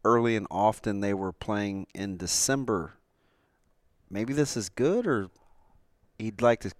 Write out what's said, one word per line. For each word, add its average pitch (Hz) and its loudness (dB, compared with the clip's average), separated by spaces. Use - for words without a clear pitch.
early 117 4
and 101 -4
often 104 0
they 101 0
were 95 -4
playing 101 -4
in 98 -8
December, 101 -2
maybe 110 -4
this 143 0
is 104 -4
good, 190 0
or 107 0
he'd 110 -6
like 120 4
to 98 -6